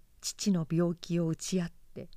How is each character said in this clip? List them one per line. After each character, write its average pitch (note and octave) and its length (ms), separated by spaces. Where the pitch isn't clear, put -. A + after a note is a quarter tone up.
父 - 300
の E3 180
病 E3+ 260
気 E3+ 240
を E3 80
打 D#3+ 80
ち - 220
明 E3+ 80
っ - 60
て - 240